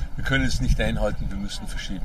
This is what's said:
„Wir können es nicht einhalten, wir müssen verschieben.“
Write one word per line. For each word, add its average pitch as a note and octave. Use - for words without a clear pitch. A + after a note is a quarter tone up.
„Wir -
können C3+
es -
nicht A#2+
einhalten, G#2+
wir G2+
müssen G2+
verschieben.“ -